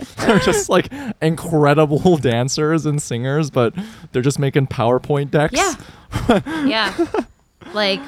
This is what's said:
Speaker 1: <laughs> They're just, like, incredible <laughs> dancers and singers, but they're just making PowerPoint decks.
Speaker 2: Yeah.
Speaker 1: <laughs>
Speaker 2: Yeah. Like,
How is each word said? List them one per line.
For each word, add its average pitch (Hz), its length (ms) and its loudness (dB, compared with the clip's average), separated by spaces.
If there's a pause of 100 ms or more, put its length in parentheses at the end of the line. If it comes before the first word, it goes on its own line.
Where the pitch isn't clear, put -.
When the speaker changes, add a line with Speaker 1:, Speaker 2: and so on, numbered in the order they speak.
Speaker 1:
<laughs> - 120 -18
They're 202 220 4
just, 427 300 0
like, 185 220 2 (300)
incredible 156 960 2
<laughs> 131 40 -2
dancers 135 640 0
and 147 160 -2
singers, 135 480 -4
but 120 240 0 (380)
they're 127 100 -2
just 135 180 0
making 139 280 0
PowerPoint 127 640 0
decks. 151 220 2
Speaker 2:
Yeah. 330 220 0 (520)
Speaker 1:
<laughs> 285 380 2
Speaker 2:
Yeah. 220 280 0 (800)
Like, 202 340 -2